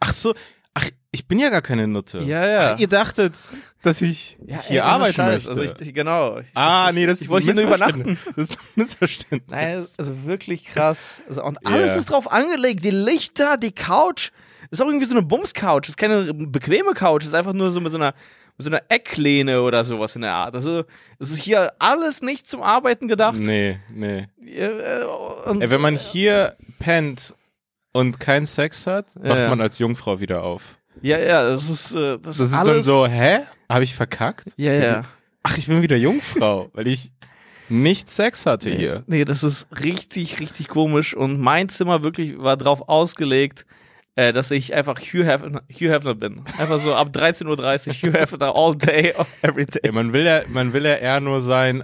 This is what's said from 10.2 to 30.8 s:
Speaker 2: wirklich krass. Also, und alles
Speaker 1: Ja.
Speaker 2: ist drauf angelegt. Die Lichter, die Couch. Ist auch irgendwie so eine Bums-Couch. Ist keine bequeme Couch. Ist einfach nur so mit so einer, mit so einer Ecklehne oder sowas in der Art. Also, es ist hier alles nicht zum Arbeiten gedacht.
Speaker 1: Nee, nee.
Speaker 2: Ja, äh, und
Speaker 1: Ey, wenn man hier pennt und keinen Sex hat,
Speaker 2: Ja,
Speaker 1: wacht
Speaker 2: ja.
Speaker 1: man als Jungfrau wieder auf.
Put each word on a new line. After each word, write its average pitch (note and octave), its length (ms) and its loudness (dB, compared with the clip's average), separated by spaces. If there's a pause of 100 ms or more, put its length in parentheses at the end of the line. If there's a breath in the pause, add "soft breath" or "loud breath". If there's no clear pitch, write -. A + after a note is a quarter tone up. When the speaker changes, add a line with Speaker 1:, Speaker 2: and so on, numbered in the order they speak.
Speaker 2:
wirklich F3+ 400 -8
krass. - 640 -2
Also, C#3 160 -8
und - 220 -8
alles D#4 260 2
Speaker 1:
Ja. - 60 2
Speaker 2:
ist - 120 -4
drauf C#4 220 0
angelegt. B3+ 520 2
Die G#3 60 2
Lichter, C#4 680 0
die G#3+ 140 -4
Couch. - 580 0 (400 loud breath)
Ist E3 100 -2
auch C4+ 60 2
irgendwie D4 180 0
so B3 100 0
eine G3+ 120 4
Bums-Couch. F3+ 640 0
Ist - 80 -12
keine G#3 340 0
bequeme D#3 640 2
Couch. D#3 320 2
Ist D3+ 80 -2
einfach F3+ 180 2
nur F#3+ 180 0
so F3 120 0
mit D#3+ 100 -2
so E3 60 -2
einer, C#3+ 160 0 (420 soft breath)
mit C3 80 -10
so D3+ 60 -4
einer D#3 180 0
Ecklehne C#3+ 720 2
oder A#2+ 240 4
sowas A2 320 -4
in A#2 60 -10
der G#2 100 -2
Art. F2+ 220 -2
Also, D#3+ 300 -4 (340 soft breath)
es C3+ 120 -8
ist D3+ 120 -8
hier G3+ 360 2
alles D4 440 2
nicht B3+ 240 -6
zum - 160 -10
Arbeiten A#3+ 440 2
gedacht. G#3+ 320 2
Speaker 1:
Nee, G2+ 420 0 (120)
nee. G2+ 360 -6 (140)
Speaker 2:
Ja, - 260 -6
äh, A3+ 360 -6 (400)
und G#3 160 -2
Speaker 1:
Ey, A#2 100 0
wenn C3+ 120 2
man D3+ 140 2
hier G3 580 0 (240)
pennt D#3 560 -2 (580)
und B2+ 280 0
keinen D3 260 0
Sex - 400 -4
hat, G3 360 -4
Speaker 2:
Ja, - 60 -4
Speaker 1:
wacht B2 140 2
Speaker 2:
ja. A#2 80 2
Speaker 1:
man A#2+ 100 0
als A2 180 -2
Jungfrau A2+ 420 -2
wieder F2+ 220 -4
auf. F2+ 360 -10 (220)